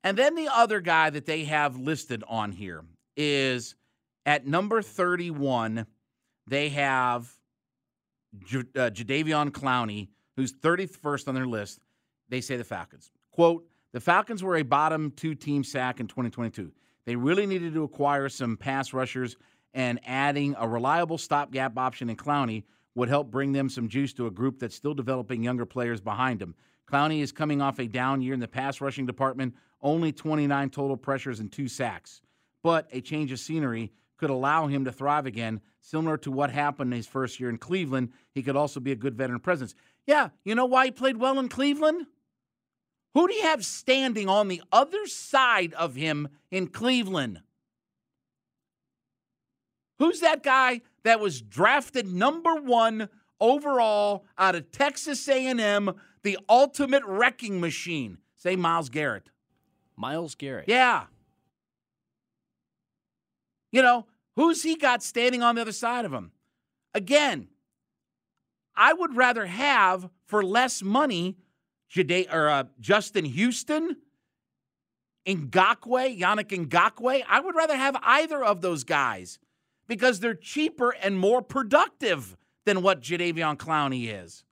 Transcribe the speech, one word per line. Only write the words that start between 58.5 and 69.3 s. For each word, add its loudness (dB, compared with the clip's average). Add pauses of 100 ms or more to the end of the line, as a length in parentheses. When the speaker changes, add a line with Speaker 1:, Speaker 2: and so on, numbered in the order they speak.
Speaker 1:
Myles 0
Garrett. -4 (640)
Speaker 2:
Myles -8
Garrett. -8
Speaker 1:
Yeah. 4 (2750)
You 6
know, 6 (300)
who's 4
he 0
got 2
standing 0
on 4
the 0
other -6
side -2
of -6
him? -10 (640)
Again, 2 (1300)
I 8
would 0
rather 4